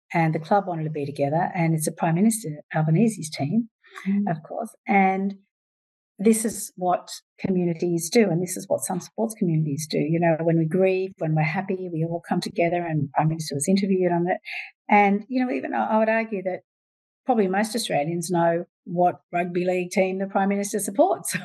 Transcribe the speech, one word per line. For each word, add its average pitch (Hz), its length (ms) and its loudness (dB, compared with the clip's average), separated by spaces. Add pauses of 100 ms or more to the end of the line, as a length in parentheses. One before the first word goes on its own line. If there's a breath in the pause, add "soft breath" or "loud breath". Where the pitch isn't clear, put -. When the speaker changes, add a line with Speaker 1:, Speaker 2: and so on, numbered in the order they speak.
(100)
Speaker 1:
and 165 240 2
the 165 40 0
club 196 280 2
wanted 165 180 -4
to 156 60 -4
be 151 140 -6
together, 143 500 -2
and 165 200 2
it's 156 100 0
the 165 80 -2
Prime 165 220 0
Minister 208 340 2 (260)
Albanese's 165 540 2
team, 208 400 -2 (400 loud breath)
Speaker 2:
Mm. 202 220 0
Speaker 1:
of 156 120 -4
course. - 320 -10 (120)
And 196 480 2 (880)
this 220 220 4
is - 320 -6
what 180 340 0 (280)
communities 175 720 0
do, 226 180 6
and 160 140 0
this - 140 -6
is 190 120 -12
what - 140 0
some 180 180 -4
sports 220 380 -6
communities 160 520 0
do. 160 80 -2
You 156 220 0
know, 165 240 4
when 165 140 2
we 160 80 2
grieve, 190 500 0
when 160 180 -2
we're 156 80 2
happy, 185 480 -4
we 160 140 -2
all 165 240 -4
come 180 140 0
together, 175 440 0
and 156 260 -2
Prime 156 160 2
Minister 160 260 -4
was 143 120 -4
interviewed 190 460 2
on 170 160 0
it. 185 80 0 (520 loud breath)
And, 202 400 6
you 254 140 0
know, 254 80 -2
even - 220 -6
I, - 140 0
I 220 120 2
would 220 120 2
argue 220 320 -2
that 185 180 -6 (640)
probably 220 240 2
most 202 260 0
Australians 170 560 -2
know 170 360 2 (180)
what 175 360 0 (120)
rugby 175 320 -2
league 180 260 -2
team 190 280 0
the 196 80 -4
Prime 196 240 0
Minister 202 280 -2
supports, 214 680 0